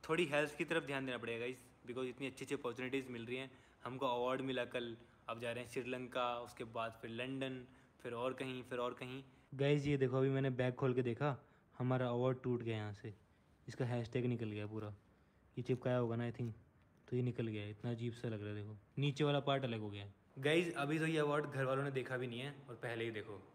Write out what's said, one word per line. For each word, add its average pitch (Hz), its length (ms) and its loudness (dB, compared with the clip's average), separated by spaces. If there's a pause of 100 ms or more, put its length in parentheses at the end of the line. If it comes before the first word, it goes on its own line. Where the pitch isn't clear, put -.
थोड़ी 208 220 2
health 147 320 2
की 170 60 2
तरफ 160 220 0
ध्यान 135 200 -2
देना 123 120 -4
पड़ेगा 117 220 -4
गाइस, 127 240 -6 (220)
because 127 200 -4
इतनी 127 200 -6
अच्छी 131 180 -8
अच्छी 139 100 -2
opportunities 127 540 -2
मिल 117 180 -8
रही 120 100 -2
हैं 131 140 -6 (340)
हमको। 127 220 -2
award 123 340 2
मिला 131 260 0
कल, 120 300 -4 (320)
अब 117 120 -6
जा 117 120 -2
रहे 120 120 -6
हैं 120 60 -14
श्रीलंका, 127 560 -2 (140)
उसके 120 240 -10 (100)
बाद 117 280 -4
फिर 117 80 -8
लंदन, 131 500 -4 (420)
फिर 120 120 -6
और 127 180 0
कहीं, 131 300 -4
फिर 123 160 -4
और 123 160 0
कहीं। 131 280 -8 (320)
Guys, 139 320 4
ये 147 100 4
देखो, 131 200 4
अभी 135 140 6
मैंने 135 220 4
bag 123 220 2
खोल 127 200 4
के 127 80 4
देखा, 123 340 2 (380)
हमारा 127 340 4
award 127 340 2
टूट 120 200 2
गया 113 140 0
यहाँ 107 160 -4
से, 101 220 -10 (520)
इसका - 180 -2
hashtag 120 420 0
निकल 117 240 0
गया 104 160 -4
पूरा, 107 280 -6 (600)
ये 123 60 -4
चिपकाया 123 340 4
होगा 117 200 4
ना, 120 140 0
I 113 40 -8
think, 117 180 -2 (560)
तो 127 80 0
ये 127 60 4
निकल 123 240 0
गया, 104 220 -4
इतना 107 220 -4
अजीब 117 220 -2
सा 117 160 -6
लग 107 140 -4
रहा 104 80 -4
है। 104 60 -4
देखो, 104 200 -8 (220)
नीचे 143 260 2
वाला 143 180 4
part 139 220 2
अलग 113 160 -2
हो 107 100 -4
गया 101 140 -8
है। 101 100 -14 (260)
Guys, 165 360 4
अभी 143 220 2
तो 156 80 2
ये 160 120 2
award 147 280 2
घर 135 180 0
वालों 135 200 2
ने 143 80 0
देखा 127 240 -2
भी 127 100 -2
नहीं 117 140 -4
है 143 140 -6 (140)
और 120 60 -10
पहले 117 300 -2
ही 117 60 0
देखो। 101 300 -8 (140)